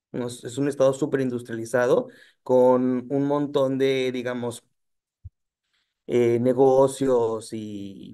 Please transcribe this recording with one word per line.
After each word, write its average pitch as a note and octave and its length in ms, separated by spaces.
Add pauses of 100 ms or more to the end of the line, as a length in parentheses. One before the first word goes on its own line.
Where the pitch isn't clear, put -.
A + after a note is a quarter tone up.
(120)
¿no? B2 160
Es, A#2+ 160
es A#2+ 140
un C#3 100
estado C3+ 260
súper C#3+ 280
industrializado, B2 880 (340)
con B2+ 680
un C#3+ 180
montón C#3+ 500
de, C3 340
digamos, A#2+ 520 (1400)
eh, A#2+ 320
negocios B2+ 1120
y G2+ 640